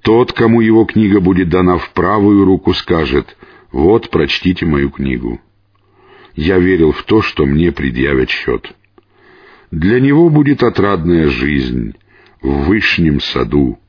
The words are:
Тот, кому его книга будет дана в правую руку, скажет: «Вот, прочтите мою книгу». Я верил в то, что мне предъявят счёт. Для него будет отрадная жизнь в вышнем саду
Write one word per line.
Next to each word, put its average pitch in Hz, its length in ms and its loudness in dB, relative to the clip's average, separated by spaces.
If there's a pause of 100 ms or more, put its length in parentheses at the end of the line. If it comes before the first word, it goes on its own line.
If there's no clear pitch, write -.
Тот, 120 320 2
кому 117 300 2
его 110 240 4
книга 104 340 2
будет 90 300 0
дана 90 260 2
в - 140 -8
правую 101 560 2
руку, 92 260 2
скажет: 71 640 -2 (340)
«Вот, 95 380 0
прочтите 87 560 -2
мою 71 240 0
книгу». 62 540 -6 (920)
Я 90 240 0
верил 87 340 2
в - 100 -6
то, 110 180 0
что - 240 -2
мне 76 260 0
предъявят 67 600 -2
счёт. - 420 -6 (1000)
Для 95 300 0
него 147 300 4
будет 147 320 2
отрадная 87 680 0
жизнь 64 680 -4 (460)
в 69 240 -2
вышнем 82 560 0
саду 64 580 -2 (100)